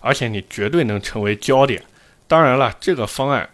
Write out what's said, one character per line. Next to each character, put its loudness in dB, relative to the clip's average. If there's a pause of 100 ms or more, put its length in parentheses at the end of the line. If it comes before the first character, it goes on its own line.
而 -4
且 -6
你 -6
绝 -4
对 0
能 -2
成 -8
为 -2
焦 4
点。 -2 (480)
当 6
然 4
了， 0
这 0
个 -2
方 -4
案 -2